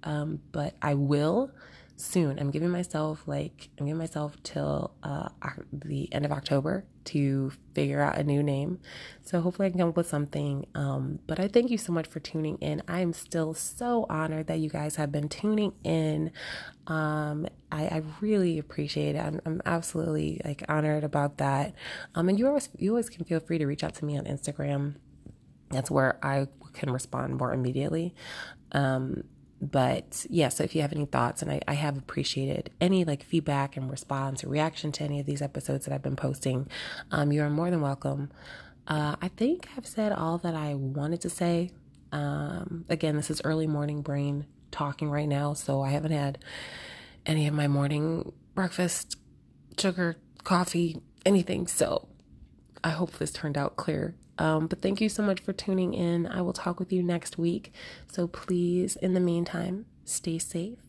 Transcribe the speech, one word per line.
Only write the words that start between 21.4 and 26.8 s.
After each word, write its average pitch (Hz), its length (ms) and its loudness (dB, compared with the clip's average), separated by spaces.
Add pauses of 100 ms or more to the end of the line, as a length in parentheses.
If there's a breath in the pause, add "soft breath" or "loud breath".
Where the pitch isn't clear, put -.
Um, 175 160 4
and 202 80 4
you 240 80 4
always, 277 320 2
you 202 140 2
always 226 180 2
can 165 160 -8
feel 160 140 2
free 165 180 0
to 151 80 2
reach 147 180 0
out 151 120 -4
to 151 100 -4
me 147 100 0
on 135 80 -2
Instagram. 143 680 -2 (760)
That's 131 220 -2
where 135 340 4
I 139 240 2 (240)
can - 180 -4